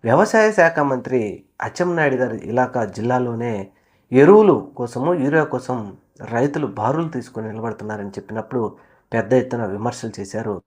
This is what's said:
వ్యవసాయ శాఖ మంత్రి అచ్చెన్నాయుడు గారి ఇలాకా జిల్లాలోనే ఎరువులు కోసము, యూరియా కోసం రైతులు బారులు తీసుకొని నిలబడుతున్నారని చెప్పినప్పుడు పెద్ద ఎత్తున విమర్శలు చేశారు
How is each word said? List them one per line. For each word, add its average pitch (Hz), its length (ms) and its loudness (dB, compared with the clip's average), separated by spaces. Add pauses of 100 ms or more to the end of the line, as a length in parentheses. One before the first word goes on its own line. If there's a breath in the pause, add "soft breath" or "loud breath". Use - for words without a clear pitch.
వ్యవసాయ 208 480 4
శాఖ 165 260 4
మంత్రి 127 640 -2 (180)
అచ్చెన్నాయుడు 160 520 0
గారి 123 220 -2
ఇలాకా 120 480 -2
జిల్లాలోనే 117 840 -4 (440)
ఎరువులు 160 640 8
కోసము, 123 380 -2
యూరియా 151 300 2
కోసం 123 520 -8 (240)
రైతులు 139 460 -2
బారులు 127 420 -2
తీసుకొని 113 400 -8
నిలబడుతున్నారని 107 600 -8
చెప్పినప్పుడు 107 680 -6 (360 soft breath)
పెద్ద 113 200 0
ఎత్తున 120 320 0
విమర్శలు 107 560 -8
చేశారు 104 460 -8